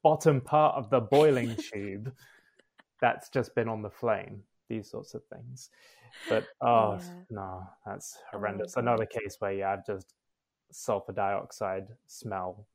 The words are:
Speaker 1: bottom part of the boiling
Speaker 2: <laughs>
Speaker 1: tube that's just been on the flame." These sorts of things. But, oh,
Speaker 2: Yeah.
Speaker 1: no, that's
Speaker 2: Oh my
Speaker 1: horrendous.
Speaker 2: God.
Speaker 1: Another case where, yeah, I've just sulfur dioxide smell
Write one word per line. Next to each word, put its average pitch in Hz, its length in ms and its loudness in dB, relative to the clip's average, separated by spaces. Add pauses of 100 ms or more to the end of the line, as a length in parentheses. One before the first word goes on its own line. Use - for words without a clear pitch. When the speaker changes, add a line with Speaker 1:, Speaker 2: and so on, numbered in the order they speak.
Speaker 1:
bottom 151 380 4
part 151 340 4
of 120 140 -6
the 131 100 4
boiling 123 560 4
Speaker 2:
<laughs> - 160 -8
Speaker 1:
tube 104 420 -6 (840)
that's - 300 0
just - 260 -2
been 113 140 2
on 110 120 -6
the 104 80 -8 (120)
flame." 104 420 -2 (240)
These 110 220 -8
sorts - 240 -12
of - 140 -12
things. 127 420 -16 (580)
But, 110 220 0 (100)
oh, 113 400 6
Speaker 2:
Yeah. 90 300 -14
Speaker 1:
no, 92 400 -10 (160)
that's 98 320 -12
Speaker 2:
Oh - 20 -20 (140)
my 104 60 -8
Speaker 1:
horrendous. 104 360 -4
Speaker 2:
God. 123 60 0
Speaker 1:
Another 117 240 2
case 104 340 -8
where, 101 140 -2
yeah, 98 180 -2
I've 95 140 -4
just 98 280 -8 (560)
sulfur - 440 -4
dioxide 98 760 -4 (200)
smell 95 680 -8